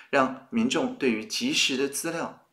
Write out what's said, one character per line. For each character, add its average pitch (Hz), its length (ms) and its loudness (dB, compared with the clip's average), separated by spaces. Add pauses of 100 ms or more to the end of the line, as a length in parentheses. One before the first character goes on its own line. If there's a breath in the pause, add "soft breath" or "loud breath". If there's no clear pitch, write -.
(100)
让 131 400 2
民 113 180 2
众 139 280 0
对 135 140 2
于 107 140 0
及 120 280 -4
时 147 240 2
的 139 120 0
资 160 240 -6
料 156 400 -8